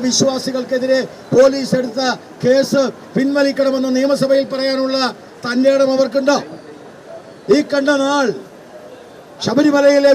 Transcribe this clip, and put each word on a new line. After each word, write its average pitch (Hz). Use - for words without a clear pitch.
വിശ്വാസികൾക്കെതിരെ 262
പോലീസ് 269
എടുത്ത 247
കേസ് 269
പിൻവലിക്കണമെന്ന് 269
നിയമസഭയിൽ 269
പറയാനുള്ള 269
തന്റെ 247
ഇടം 269
അവർക്കുണ്ടോ? 269
ഈ 294
കണ്ട 277
നാൾ 277
ശബരിമലയിലെ 285